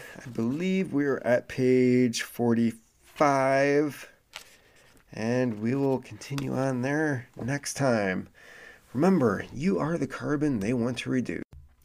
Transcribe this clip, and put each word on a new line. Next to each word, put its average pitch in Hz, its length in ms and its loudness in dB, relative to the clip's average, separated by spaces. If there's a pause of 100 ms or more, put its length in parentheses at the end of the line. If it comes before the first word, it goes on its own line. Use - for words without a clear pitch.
(260)
I - 40 -12
believe 156 640 0
we're 143 320 0
at 120 220 2
page 127 760 4
forty-five, 135 1900 0 (1000)
and 117 480 -2
we 117 160 0
will 135 240 0
continue 131 560 -8
on 131 260 -2
there 143 460 -2 (120)
next 135 340 -6
time. 101 540 0 (680)
Remember, 127 500 2 (100)
you 170 240 -2
are 151 200 -2
the 143 80 -2
carbon 139 520 -2
they 101 140 -2
want 120 260 -2
to - 120 -6
reduce. 123 320 -2 (420)